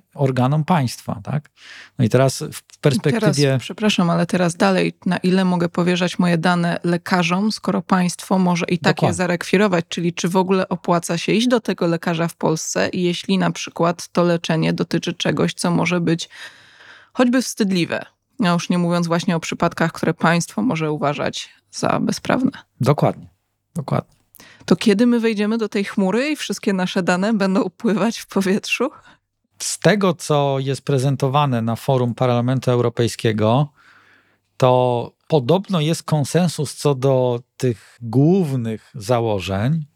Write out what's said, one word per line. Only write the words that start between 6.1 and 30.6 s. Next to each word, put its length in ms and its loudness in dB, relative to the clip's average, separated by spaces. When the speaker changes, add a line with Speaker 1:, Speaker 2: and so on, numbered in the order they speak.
Speaker 2:
moje 180 2
dane 460 0
lekarzom, 680 0
skoro 300 -4
państwo 580 0
może 260 0
i 140 -2
tak 160 0
Speaker 1:
Dokładnie. 160 2
Speaker 2:
je 20 0
zarekwirować, 760 0
czyli 240 -2
czy 160 -4
w 60 -2
ogóle 340 0
opłaca 480 -2
się 140 -4
iść 160 2
do 120 2
tego 280 -2
lekarza 400 -2
w 80 -8
Polsce, 580 -2
jeśli 440 -2
na 140 0
przykład 560 -4
to 160 0
leczenie 500 0
dotyczy 400 -4
czegoś, 400 -2
co 180 -2
może 300 0
być 280 -2
choćby 280 2
wstydliwe. 640 -2
Ja 120 2
już 180 0
nie 80 2
mówiąc 300 0
właśnie 280 0
o 40 0
przypadkach, 520 -2
które 220 -2
państwo 480 0
może 300 -2
uważać 580 -4
za 280 -2
bezprawne. 520 -2
Speaker 1:
Dokładnie, 460 0
dokładnie. 400 -6
Speaker 2:
To 100 4
kiedy 320 2
my 120 2
wejdziemy 380 -2
do 120 -4
tej 140 -2
chmury 460 -2
i 60 -2
wszystkie 380 -4
nasze 300 -2
dane 300 0
będą 280 2
upływać 560 -2
w 100 -14
powietrzu? 640 -2
Speaker 1:
Z 200 -6
tego, 340 2
co 460 0
jest 220 -4